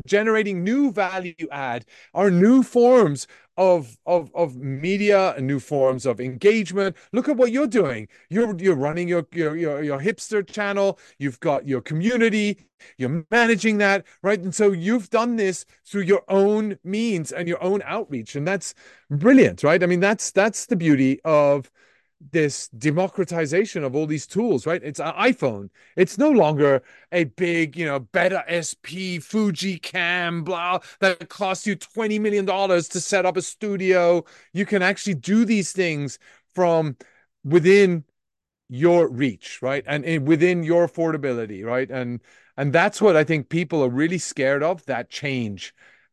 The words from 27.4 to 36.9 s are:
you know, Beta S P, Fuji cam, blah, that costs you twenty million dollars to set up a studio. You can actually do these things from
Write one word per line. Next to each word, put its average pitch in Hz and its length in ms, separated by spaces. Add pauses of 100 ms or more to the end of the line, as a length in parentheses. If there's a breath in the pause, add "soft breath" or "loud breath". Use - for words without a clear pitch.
you 165 100
know, 139 140
Beta 175 480
S 165 340
P, 180 380
Fuji 190 580
cam, 170 680
blah, 180 340 (220 loud breath)
that 185 260
costs 190 400
you 196 80
twenty 214 440
million 208 260
dollars 185 440
to 180 120
set 185 240
up 180 100
a 185 60
studio. 180 800 (300 soft breath)
You 190 120
can 196 160
actually 190 340
do 196 280
these 208 300
things 156 440 (380 soft breath)
from 165 400 (480 soft breath)